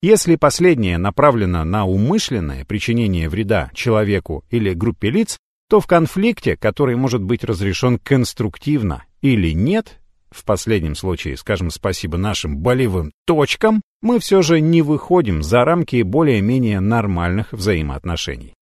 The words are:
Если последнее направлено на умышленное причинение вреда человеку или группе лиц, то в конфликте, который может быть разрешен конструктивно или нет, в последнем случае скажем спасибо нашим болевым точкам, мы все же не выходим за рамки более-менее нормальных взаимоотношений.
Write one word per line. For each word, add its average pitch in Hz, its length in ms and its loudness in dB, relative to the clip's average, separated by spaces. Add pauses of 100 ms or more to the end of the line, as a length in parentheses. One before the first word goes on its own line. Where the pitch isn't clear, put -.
Если 180 320 4
последнее 135 600 2
направлено 98 640 2
на 98 220 -2
умышленное 95 800 -2
причинение 101 640 -2
вреда 95 440 -2
человеку 104 760 -2
или 104 240 0
группе 101 360 -2
лиц, 208 280 -2 (320)
то 214 100 6
в 165 80 -4
конфликте, 175 720 0
который 120 400 0
может 123 260 -2
быть 113 220 -2
разрешен 101 540 0
конструктивно 117 1040 -2 (160)
или 104 320 2
нет, 156 480 -2 (280)
в - 140 -20
последнем 92 520 -2
случае 85 420 -6
скажем 90 320 -4
спасибо 87 480 -6
нашим 87 400 -4
болевым 95 560 -2 (120)
точкам, 180 560 2 (200)
мы 233 180 2
все 190 220 2
же 165 180 4
не 165 220 4
выходим 143 600 0
за 90 220 2
рамки 151 380 0
более-менее 113 800 2
нормальных 101 720 0
взаимоотношений. 78 1120 -4